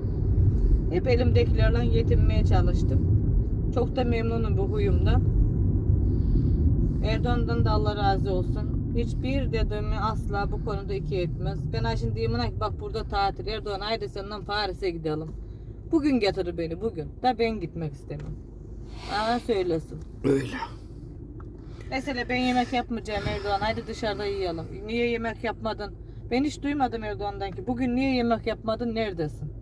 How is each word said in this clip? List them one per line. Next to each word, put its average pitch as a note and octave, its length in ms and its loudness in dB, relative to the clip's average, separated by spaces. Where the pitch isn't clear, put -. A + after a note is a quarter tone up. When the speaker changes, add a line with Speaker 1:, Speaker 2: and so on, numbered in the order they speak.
Speaker 1:
Hep F4 160 2
elimdekilerle A#3+ 760 6
yetinmeye - 600 6
çalıştım. - 540 4
Çok A#3+ 200 0
da C4 80 2
memnunum A3+ 540 2
bu - 60 2
huyumdan. - 580 4
Erdoğan'dan A#3+ 600 2
da A3 60 4
Allah G#3+ 240 2
razı G3 380 2
olsun. - 600 -2
Hiçbir B3+ 560 0
dedemi G#3+ 500 0
asla G#3 500 -2
bu - 140 -4
konuda G3 280 -4
iki G3 240 -2
etmez. F3 420 -2
Ben A3+ 100 -2
ha A3+ 120 0
şimdi A#3 200 -2
diyeyim A3+ 200 0
ona A#3+ 120 0
ki, - 120 -6
"Bak G#3 200 -4
burada G#3 240 -6
tatil. G3 440 -2
Erdoğan G#3 320 -4
haydi G#3 300 -4
senden G3+ 320 -8
Paris'e G3 480 -4
gidelim." D#3 380 -4
Bugün C#4+ 280 2
getirir F#3 380 0
beni, E3 240 -6
bugün. G3+ 240 -4
Da B3 160 2
ben A3+ 200 0
gitmek D#3+ 340 -6
istemem. D3 400 -10
Aa, A3 260 0
söylesin. F3+ 580 -2
Speaker 2:
Öyle. C3+ 320 0
Speaker 1:
Mesela C4 400 -4
ben B3+ 60 0
yemek B3 380 0
yapmayacağım A3 500 -4
Erdoğan. G3+ 220 -2
Haydi A3 280 -2
dışarıda G#3 380 -4
yiyelim. F#3 380 -4
Niye A#3 220 -2
yemek A3+ 340 -4
yapmadın? G#3 500 -6
Ben B3+ 120 2
hiç D4+ 200 -4
duymadım C4 400 -2
Erdoğan'dan G3+ 480 -6
ki, F#3 160 -8
"Bugün B3 280 -2
niye C4 200 2
yemek A#3 320 0
yapmadın? A3 480 -4
Neredesin?" F3 560 -4